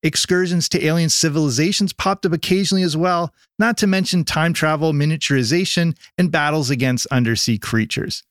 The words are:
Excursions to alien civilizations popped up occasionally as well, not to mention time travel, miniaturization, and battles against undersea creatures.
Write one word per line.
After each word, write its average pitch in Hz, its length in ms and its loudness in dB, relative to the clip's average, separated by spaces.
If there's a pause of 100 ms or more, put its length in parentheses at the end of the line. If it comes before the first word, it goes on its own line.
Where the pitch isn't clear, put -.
Excursions 175 680 0
to - 140 -2
alien 160 260 2
civilizations 156 840 0
popped 196 320 -2
up 170 80 2
occasionally 185 500 0
as 156 140 -2
well, 170 340 0 (280)
not 226 180 2
to 208 100 0
mention 190 360 2
time 165 300 0
travel, 156 380 0
miniaturization, 151 1040 0 (220)
and 180 140 2
battles 147 400 0
against 127 400 0
undersea 117 480 2
creatures. - 720 -4